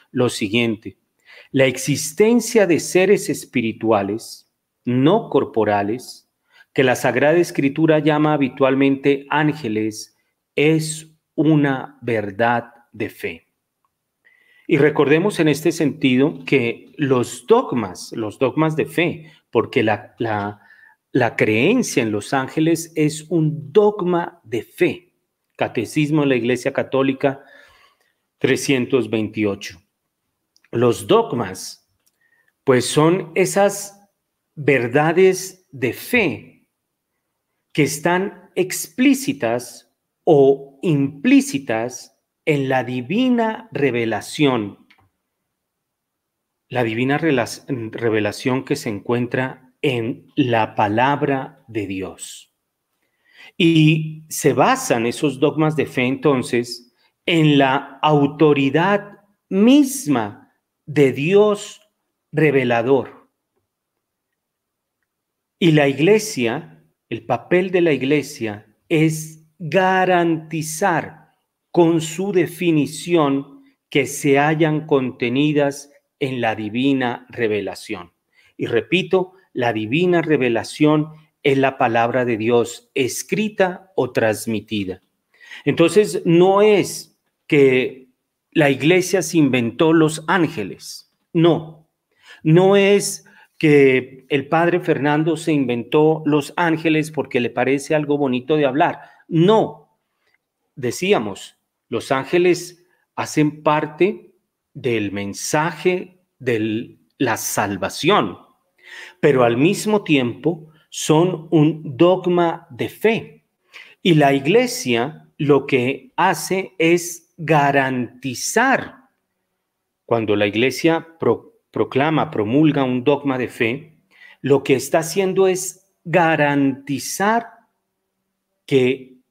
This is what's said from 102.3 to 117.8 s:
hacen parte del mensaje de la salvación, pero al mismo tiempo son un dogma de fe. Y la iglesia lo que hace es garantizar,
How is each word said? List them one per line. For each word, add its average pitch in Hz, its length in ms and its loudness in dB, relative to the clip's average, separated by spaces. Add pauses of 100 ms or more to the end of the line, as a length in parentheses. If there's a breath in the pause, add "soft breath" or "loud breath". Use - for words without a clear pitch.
hacen 151 460 -2
parte 156 720 -2 (400)
del 113 360 -4
mensaje 156 1080 -4 (180)
de 113 600 -4 (200)
la 117 180 -2
salvación, 104 1040 -2 (800 loud breath)
pero 143 240 4
al 117 120 2
mismo 202 480 0
tiempo 135 640 -2 (220 soft breath)
son - 600 0
un 156 460 2
dogma 175 720 2
de 120 220 -8
fe. - 560 -4 (560 loud breath)
Y 175 120 4
la 143 200 4
iglesia 143 960 -2 (100)
lo 139 280 2
que 131 500 -4
hace 185 640 -2
es 170 600 -2
garantizar, 143 1700 -2 (960)